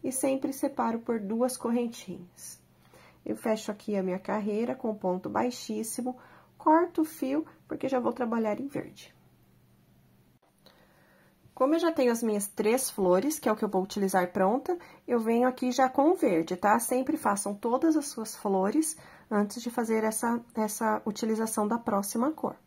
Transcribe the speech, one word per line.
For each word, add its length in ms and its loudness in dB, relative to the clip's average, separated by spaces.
e 80 -2
sempre 400 0
separo 480 -2
por 180 -2
duas 380 0
correntinhas. 1040 -6
Eu 120 -6
fecho 340 -2
aqui 260 -4
a 60 0
minha 160 -2
carreira 560 -2
com 200 -4
ponto 360 -4
baixíssimo, 880 -4
corto 420 4
o 40 4
fio, 420 -4
porque 220 -6
já 100 2
vou 140 0
trabalhar 480 -2
em 80 -8
verde. 460 -12
Como 200 4
eu 40 2
já 140 2
tenho 200 4
as 100 -2
minhas 240 0
três 420 0
flores, 500 4
que 100 0
é 40 4
o 40 2
que 80 -2
eu 40 -2
vou 140 0
utilizar 500 0
pronta, 460 2
eu 140 0
venho 260 2
aqui 240 0
já 180 2
com 220 4
o 40 4
verde, 420 2
tá? 220 4
Sempre 380 0
façam 380 -2
todas 420 2
as 100 0
suas 280 -10
flores 640 0
antes 320 0
de 80 -4
fazer 320 0
essa, 400 0
essa 500 0
utilização 640 -2
da 100 0
próxima 540 0
cor. 240 -6